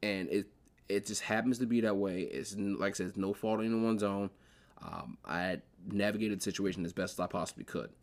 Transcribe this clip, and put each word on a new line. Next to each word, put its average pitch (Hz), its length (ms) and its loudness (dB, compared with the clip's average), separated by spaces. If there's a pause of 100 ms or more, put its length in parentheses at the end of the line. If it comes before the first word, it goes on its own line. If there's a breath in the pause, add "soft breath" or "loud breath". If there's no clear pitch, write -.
and 98 260 0
it, 98 180 2 (420)
it 98 180 0
just - 160 -4
happens 117 360 2
to 127 80 0
be 117 140 4
that 107 160 4
way. 95 240 2
It's 85 340 -4
n-, 101 240 -2
like 98 160 0
I - 20 -6
said, 92 120 -2
it's - 80 -6
no 98 180 2
fault 110 240 0
of 110 80 0
anyone's 113 380 4
own. 98 260 0 (500 loud breath)
Um, - 440 -10
I 87 360 -2 (300)
navigated 104 480 2
the - 40 -4
situation 95 420 0
as 82 80 -4
best 92 220 -2
as - 60 -6
I 87 60 0
possibly - 380 -4
could - 260 -6 (120)